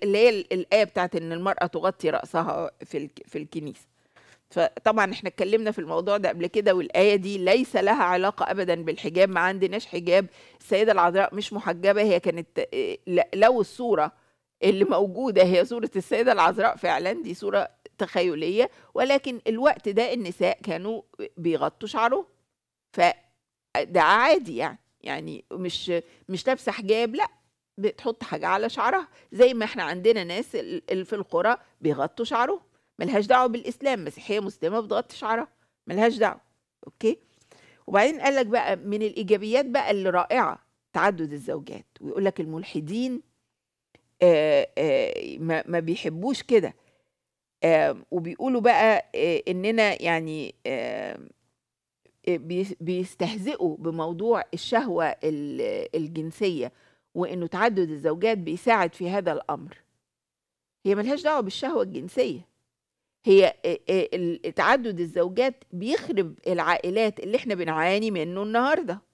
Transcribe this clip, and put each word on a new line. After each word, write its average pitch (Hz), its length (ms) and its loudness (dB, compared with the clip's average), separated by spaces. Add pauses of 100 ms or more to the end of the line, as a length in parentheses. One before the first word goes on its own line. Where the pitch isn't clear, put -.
اللي 202 160 2
هي 233 100 8
ال-، 208 240 0
الآية 196 320 2
بتاعت 180 320 -2
إن 165 160 -6
المرأة 175 340 -2
تغطي 170 440 -2
رأسها - 600 -2 (140)
في - 140 -8
الك-، - 280 -12
في - 120 -12
الكنيسة. 151 480 -10 (640)
فطبعًا 196 640 2
إحنا 196 160 -10
اتكلمنا 214 420 0
في 214 80 -6
الموضوع 175 380 -2
ده 196 120 0
قبل 170 180 -2
كده، 202 280 2
والآية 190 420 4
دي 196 220 -4
ليس 202 380 2
لها 202 260 2
علاقة 180 480 0
أبدًا 185 240 -2
بالحجاب، 165 540 0
ما 185 120 0
عندناش 190 460 -2
حجاب. 175 400 2 (340)
السيدة 214 320 2
العذراء 180 420 2
مش 202 180 -8
محجبة، 196 500 0
هي 190 180 4
كانت، 170 380 -4
إيه، 107 480 -4
ل-، 175 160 4 (120)
لو 226 260 6
الصورة 185 520 -2 (500)
اللي 190 220 4
موجودة 190 580 2
هي 180 220 4
صورة 233 320 -6
السيدة 233 360 0
العذراء 185 440 2
فعلًا، 175 360 -2
دي 311 220 -8
صورة 202 340 -2 (300)
تخيلية، 180 720 0 (240)
ولكن 269 520 0
الوقت 233 420 0
ده 214 240 0
النساء 220 500 -2
كانوا 196 400 -6 (340)
بيغطوا 160 520 -2
شعرهم، 247 380 0 (640)
فده - 1120 -2
عادي 214 540 4
يعني، 131 220 -4 (220)
يعني 151 520 -10
مش، 180 400 -6 (360)
مش 185 180 -8
لابسة 262 260 -2
حجاب، 220 420 0
لا، 381 140 -2 (500)
بتحط 220 440 -4
حاجة 156 240 -6
على 196 220 0
شعرها، 277 400 -2 (240)
زي 247 220 6
ما 226 100 -2
احنا 214 180 -6
عندنا 180 420 0
ناس 180 320 -8
ال-، 160 260 -8 (100)
ال-، 190 120 -2
في - 80 -12
القرى 202 440 0 (240)
بيغطوا 151 440 -2
شعرهم. 254 360 -2 (380)
ملهاش 208 280 0
دعوة 254 200 6
بالإسلام، 240 580 -4
مسيحية 202 360 -6
مسلمة 196 400 -4
بتغطي 214 360 -4
شعرها، 226 320 -4 (380)
ملهاش 220 300 2
دعوة. 214 240 0 (460)
أوكي؟ - 320 -2 (680)
وبعدين 254 340 2
قال 277 140 2
لك 262 120 2
بقى 202 300 0
من 202 260 -6
الإيجابيات 214 640 0
بقى 240 240 0
اللي 190 200 0
رائعة 180 560 0 (260)
تعدد 165 400 0
الزوجات، - 540 -10 (140)
ويقول - 240 -4
لك 190 160 0
الملحدين، 175 840 -6 (1000)
آه، 151 460 4 (100)
آه، 135 600 -2
ما، 160 280 -4
ما 170 140 -2
بيحبوش 170 640 -4
كده. 202 320 2 (920)
آه، 156 320 4 (140)
وبيقولوا 202 500 -2
بقى، 220 540 4
آه، 160 340 0
إننا 202 540 0
يعني، 160 520 -4 (120)
آه، 113 520 -6 (1120)
آه، 175 80 2
بيس-، 180 440 -6
بيستهزئوا 185 960 -4
بموضوع 165 680 -2 (100)
الشهوة 180 500 -2
ال-، 139 920 -4
الجنسية، 160 800 -6 (420)
وإنه 175 320 -4
تعدد 190 440 0
الزوجات 175 480 0
بيساعد 196 560 0
في 175 160 -6
هذا 185 220 -2
الأمر. 147 500 -8 (1040)
هي 196 80 4
ملهاش 247 280 -2
دعوة 302 180 2
بالشهوة 226 420 -4
الجنسية، 190 640 -4 (760)
هي، 196 220 10 (180)
آه، 170 140 0 (120)
آه، 185 240 2
ال-، 170 400 -4
تعدد 220 460 0
الزوجات 185 720 -2
بيخرب 202 720 -4
العائلات 180 720 0
اللي 208 160 -2
احنا 233 180 -4
بنعاني 180 560 0
منه 180 320 -4
النهاردة، 233 580 0 (120)